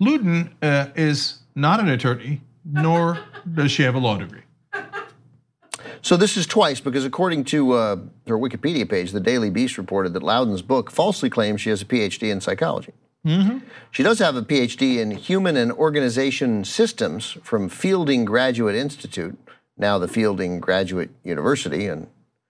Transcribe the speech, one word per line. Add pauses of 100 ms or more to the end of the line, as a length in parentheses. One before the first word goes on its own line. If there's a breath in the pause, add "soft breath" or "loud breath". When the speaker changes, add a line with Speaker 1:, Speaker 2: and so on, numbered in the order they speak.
Speaker 1:
Loudon,
uh, (100)
is (140)
not
an
attorney, (240)
nor (180)
<laughs>
does
she
have
a
law
degree. (1600 loud breath)
Speaker 2:
So
this
is
twice,
because
according
to,
uh, (300)
her
Wikipedia
page,
the
Daily
Beast
reported
that
Loudon's
book
falsely
claims
she
has
a
P
H
D
in
psychology. (320)
Speaker 1:
Mm-hmm. (340 loud breath)
Speaker 2:
She
does
have
a
P
H
D
in
human
and
organization
systems
from
Fielding
Graduate
Institute, (400 loud breath)
now
the
Fielding
Graduate (120)
University
and (420)